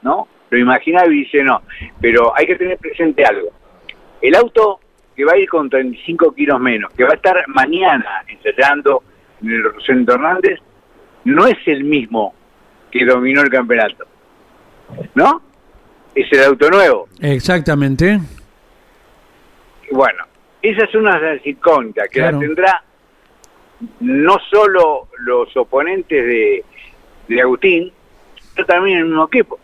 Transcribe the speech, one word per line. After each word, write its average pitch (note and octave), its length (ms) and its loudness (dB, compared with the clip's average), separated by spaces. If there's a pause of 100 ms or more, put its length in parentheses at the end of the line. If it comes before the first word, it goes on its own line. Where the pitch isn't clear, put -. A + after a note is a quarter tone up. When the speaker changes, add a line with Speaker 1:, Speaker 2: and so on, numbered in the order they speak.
Speaker 1:
¿no? C3+ 240 -2 (220)
Lo A#2+ 100 0
imaginaba D#3+ 480 2
y D3+ 120 2
dice, C#3+ 260 -2
"No", B2+ 180 0 (380)
pero A#2 360 2
hay D3+ 100 2
que F3+ 100 -2
tener F3+ 220 -4
presente D#3 460 -2
algo. G2 260 0 (680)
El C3 140 2
auto A3 460 2 (340)
que C3+ 100 -4
va D#3+ 100 4
a G3 40 4
ir F#3+ 100 0
con D3 220 -4
treinta C3 260 -2
y - 60 -20
cinco E3 320 0
kilos C#3+ 240 0
menos, A#2 360 -4
que - 100 0
va F3 60 2
a - 40 4
estar F3+ 320 0
mañana C#3+ 800 -2
ensayando C3+ 760 0 (380)
en A2 80 -8
el A2+ 120 -2
Rosendo B2 520 0
Hernández, F3+ 440 -2 (680)
no G#3+ 220 2
es A#3+ 200 2
el C#3 180 -2
mismo A2+ 500 -2 (560)
que B2+ 140 -2
dominó B2+ 380 2
el C#3 80 2
campeonato, A#2+ 560 -2 (1080)
¿no? C#4 280 2 (720)
Es C3 180 -2
el C3+ 100 4
auto C#3 280 4
nuevo. D#3+ 380 2 (120)
Speaker 2:
Exactamente. D3 1000 0 (1700)
Speaker 1:
Bueno, A#2 320 0 (360)
esa G#3+ 240 0
es - 100 -10
una G#3 260 2
de D#3 160 -4
las B2+ 100 -12
incógnitas C3 600 -2
que - 100 -4
Speaker 2:
Claro. D3 220 -2
Speaker 1:
la D3 60 -4
tendrá F3+ 360 -2 (1160)
no D#3 380 2 (120)
solo F#3 580 2 (100)
los B2 380 -2
oponentes C#3+ 680 -2
de, G#2+ 380 0 (640)
de A#2 120 -2
Agustín, E3 520 0 (640)
sino E3+ 120 -6
también F#3 320 0
el E3 80 -2
mismo D#3+ 180 0
equipo. - 400 -4